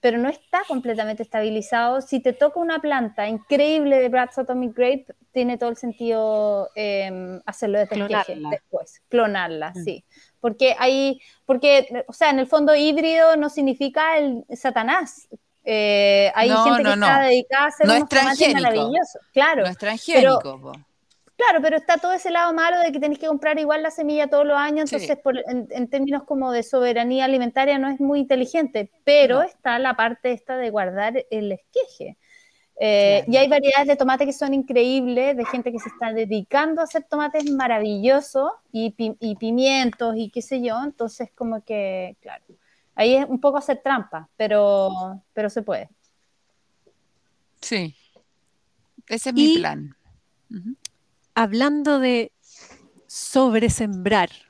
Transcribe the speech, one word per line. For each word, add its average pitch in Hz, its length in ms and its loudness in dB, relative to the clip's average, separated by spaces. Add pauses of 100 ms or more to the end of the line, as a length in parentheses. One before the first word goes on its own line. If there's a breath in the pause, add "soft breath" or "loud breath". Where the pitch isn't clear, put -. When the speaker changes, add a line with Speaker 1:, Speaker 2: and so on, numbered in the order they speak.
Speaker 1:
pero 233 180 0
no 247 100 0
está 339 400 -4
completamente 226 540 -6
estabilizado. 226 800 -2
Si 262 180 -4
te 247 140 0
toca 294 260 0
una 330 200 -2
planta 240 480 -4
increíble 285 720 0
de 254 120 2
Bratz 247 280 -2
Atomic 254 380 -6
Grape, 254 300 0 (260)
tiene 247 240 -2
todo 240 140 -4
el 233 60 -8
sentido, 214 1000 -2
em, 190 720 -6
hacerlo 208 320 -4
desde 208 180 -2
esqueje 202 120 -4 (160)
Speaker 2:
Clonarla. 151 260 -8
Speaker 1:
después, - 580 -10
clonarla, 180 680 -2
Speaker 2:
Mm. 175 100 -10
Speaker 1:
sí. 170 200 -10 (360 soft breath)
Porque 240 380 2
hay, 269 420 0 (260 soft breath)
porque, 262 640 4
o 247 40 -18
sea, 311 180 2
en 269 100 2
el 262 60 0
fondo 302 280 4
híbrido 320 600 4
no 294 120 -2
significa 285 680 0
el 262 260 -2 (100)
Satanás. 262 760 -4 (360)
Eh, 208 680 2
hay 220 160 4
Speaker 3:
No, 220 140 4
Speaker 1:
gente 247 140 4
que - 60 2
Speaker 3:
no, 214 100 4
Speaker 1:
está 208 280 4
Speaker 3:
no. 269 40 2
Speaker 1:
dedicada 254 380 2
a 302 40 2
hacer 247 180 2
Speaker 3:
No 214 80 6
es 240 60 4
Speaker 1:
unos 294 100 -4
tomates 269 280 2
Speaker 3:
transgénico. 285 240 4
Speaker 1:
maravillosos. 233 600 -2 (100)
Claro, 277 300 2
Speaker 3:
No 180 60 0
es 180 80 -6
Speaker 1:
pero - 20 -20
Speaker 3:
transgénico, 226 840 2
po. 135 120 -16 (640)
Speaker 1:
claro, 403 260 4
pero 311 140 2
está 320 220 2
todo 359 140 -2
ese 370 180 -4
lado 339 240 0
malo 339 260 0
de 339 100 2
que 277 100 -6
tenés 294 180 -2
que 320 80 -6
comprar 302 320 -2
igual 302 240 0
la 320 80 -4
semilla 302 380 -2
todos 294 180 2
los 294 120 2
años, 294 320 -2
Speaker 3:
Sí. 302 60 -4
Speaker 1:
entonces 285 260 -4
por, 262 160 0
en, 247 320 -8
en 247 200 -4
términos 277 340 -2
como 262 260 -4
de 233 120 -2
soberanía 247 640 0
alimentaria 269 520 0
no 269 120 -2
es 269 100 -6
muy 285 200 0
inteligente, 254 680 -2 (140)
pero 277 320 6
Speaker 3:
No. 285 60 2
Speaker 1:
está 254 360 -4
la 254 160 -2
parte 240 380 -2
esta 254 240 -8
de 240 140 -4
guardar 208 600 -2
el 214 220 -4
esqueje. - 640 -8 (680 soft breath)
Eh, 202 440 4
Speaker 3:
Claro. 226 60 -2
Speaker 1:
y 254 40 4
hay 269 120 6
variedades 277 400 4
de 285 80 4
tomate 262 280 2
que 277 80 -4
son 269 220 -4
increíbles, 254 840 0
de 240 80 -4
gente 247 260 -6
que 233 80 -10
se 214 120 -12
está 226 240 -8
dedicando 226 640 -2
a 330 40 0
hacer 302 200 -6
tomates 302 460 -4
maravillosos 254 1040 0 (200)
y 226 200 -4
pi-, 220 280 -6
y 214 160 -6
pimientos 240 800 -2
y 220 140 -6
qué 240 100 -8
sé 247 220 -6
yo, 240 200 -4
entonces - 520 -10
como 226 280 -8
que, 190 600 -8
claro, - 200 -20 (520)
ahí 240 220 4
es 277 120 0
un 254 100 -4
poco 285 200 2
hacer 277 240 -4
trampa, 208 560 -4
pero, 196 840 0 (140)
pero 208 160 -4
se 220 100 -6
puede. 175 300 -8 (1700)
Speaker 3:
Sí, 180 340 -6 (1120)
ese 233 220 -6
es 240 40 -6
mi 294 200 6
Speaker 2:
Y 330 40 2
Speaker 3:
plan. 147 360 -6 (560)
Ujú. 220 240 -12 (600)
Speaker 2:
hablando 277 640 0
de 247 340 0 (760 soft breath)
sobresembrar 214 1200 0 (200)